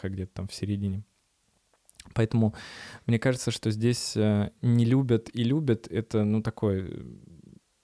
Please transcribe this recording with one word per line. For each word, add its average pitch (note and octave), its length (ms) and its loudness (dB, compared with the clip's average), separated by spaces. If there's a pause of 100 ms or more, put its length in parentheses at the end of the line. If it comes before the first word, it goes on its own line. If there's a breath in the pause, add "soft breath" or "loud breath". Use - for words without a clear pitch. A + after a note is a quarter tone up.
а F#2+ 40 -6
где-то F#2+ 260 -8
там F#2+ 140 -8
в - 60 -16
середине. G2+ 500 -4 (1120)
Поэтому A2+ 400 2 (520 loud breath)
мне A#2 120 2
кажется, B2+ 320 0
что A2+ 200 -2
здесь, A2+ 460 -2
э, G#2+ 340 2 (120)
не A#2+ 220 4
любят A#2+ 480 2
и A#2+ 100 -2
любят — B2+ 480 0
это, G#2+ 340 0
ну, G#2+ 180 2
такой, G#2 400 -2
э, - 220 -10 (800)